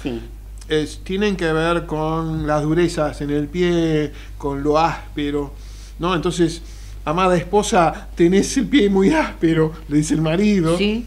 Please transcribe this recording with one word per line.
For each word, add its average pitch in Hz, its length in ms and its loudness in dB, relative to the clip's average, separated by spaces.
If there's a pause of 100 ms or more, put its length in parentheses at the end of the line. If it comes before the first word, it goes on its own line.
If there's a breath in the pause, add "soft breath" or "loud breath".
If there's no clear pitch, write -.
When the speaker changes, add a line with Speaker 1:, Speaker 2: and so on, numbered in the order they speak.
Speaker 1:
Sí. 120 180 -4 (480)
Speaker 2:
es, 151 340 -2
tienen 196 340 0
que 170 160 0
ver 165 340 0
con 156 600 -2
las 151 160 2
durezas 160 580 0
en 143 100 -4
el 147 180 -2
pie, 165 640 0 (260 loud breath)
con 139 240 -4
lo 147 160 4
áspero, 147 760 -4 (460 loud breath)
¿no? 175 160 0
Entonces, 165 480 0 (420 loud breath)
amada 180 320 2
esposa, 190 800 2
tenés 180 400 4
el 240 100 0
pie 190 220 4
muy 196 220 4
áspero, 160 640 2 (160)
le 147 100 2
dice 151 160 0
el 156 80 0
marido, 175 560 2
Speaker 1:
Sí, 214 280 0